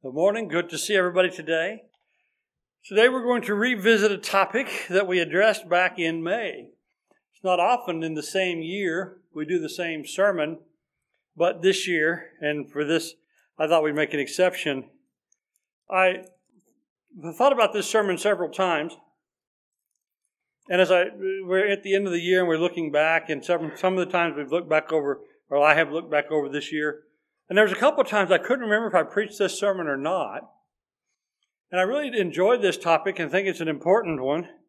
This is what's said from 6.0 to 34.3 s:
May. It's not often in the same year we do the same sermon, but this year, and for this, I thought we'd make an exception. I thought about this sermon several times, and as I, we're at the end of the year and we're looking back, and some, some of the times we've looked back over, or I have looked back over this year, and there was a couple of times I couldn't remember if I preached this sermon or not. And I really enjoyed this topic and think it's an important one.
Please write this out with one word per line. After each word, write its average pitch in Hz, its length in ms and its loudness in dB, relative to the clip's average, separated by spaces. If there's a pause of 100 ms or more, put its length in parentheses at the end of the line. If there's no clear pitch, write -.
May. 170 500 -6 (640)
It's - 120 -20
not 180 160 2
often 190 420 0
in 160 120 -6
the 151 80 -6
same 180 380 -2
year 180 580 -6 (140)
we 151 120 -8
do 175 120 -2
the 156 120 -4
same 165 360 -8
sermon, 170 520 0 (800)
but 170 240 0
this 190 260 2
year, 165 440 -2 (100)
and 147 280 -4
for 147 140 -4
this, 160 300 -2 (440)
I 156 100 0
thought 160 160 4
we'd 151 120 -2
make 151 180 -2
an 151 60 -2
exception. 147 720 -2 (1040)
I 185 300 2 (1120)
thought 277 140 4
about 220 220 2
this 208 120 -2
sermon 202 320 0
several 180 320 0
times, 170 460 -2 (1700)
and 180 100 2
as 185 100 4
I, 180 180 4 (360)
we're 190 240 0
at 202 160 -2
the 196 100 -2
end 196 140 0
of 180 60 -2
the 175 80 -2
year 180 180 2
and 180 80 2
we're 165 100 2
looking 170 360 -2
back, 160 360 2
and 143 140 -4
some, 160 320 -2
some 185 220 0
of 180 80 0
the 180 40 -14
times 170 280 0
we've 143 160 -6
looked 175 160 -4
back 156 240 0
over, 143 260 0 (300)
or 143 120 2
I 151 120 6
have 151 180 2
looked 170 180 -6
back 147 220 0
over 151 160 0
this 143 240 -6
year, 151 300 -4 (480)
and 185 80 2
there 214 80 8
was 190 80 -2
a 185 40 -6
couple 285 220 2
of 254 80 2
times 196 240 0
I 175 60 6
couldn't 254 260 -2
remember 220 240 0
if - 80 -2
I 160 80 4
preached 208 340 -4
this 190 220 -2
sermon 190 280 -2
or 139 100 -2
not. 147 520 -6 (1200)
And 180 120 0
I - 20 4
really 247 340 -2
enjoyed 190 440 2
this 185 160 2
topic 170 420 0
and 160 100 -4
think 196 200 0
it's 170 100 -6
an 165 80 -4
important 160 560 0
one. 156 240 -2 (220)